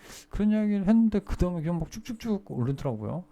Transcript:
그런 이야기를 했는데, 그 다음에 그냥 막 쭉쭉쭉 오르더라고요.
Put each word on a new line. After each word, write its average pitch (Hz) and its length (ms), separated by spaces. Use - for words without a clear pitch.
그런 208 220
이야기를 208 360
했는데, 220 320
그 - 180
다음에 175 240
그냥 165 180
막 160 120
쭉쭉쭉 220 580
오르더라고요. 127 840